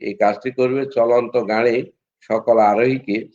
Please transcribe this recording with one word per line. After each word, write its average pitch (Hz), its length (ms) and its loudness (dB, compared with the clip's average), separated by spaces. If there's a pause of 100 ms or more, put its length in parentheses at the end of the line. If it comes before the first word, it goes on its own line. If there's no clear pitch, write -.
এই 101 140 -8
কাজটি 104 360 -2
করবে। 131 360 -2
চলন্ত 120 640 0
গাড়ি 117 440 0 (280)
সকল 110 380 0
আরোহীকে 110 760 0